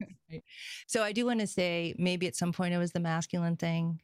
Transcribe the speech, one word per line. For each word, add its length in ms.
<laughs> 140
Right. 140
So 160
I 100
do 120
wanna 220
say 520
maybe 280
at 100
some 160
point 220
it 40
was 140
the 80
masculine 560
thing, 480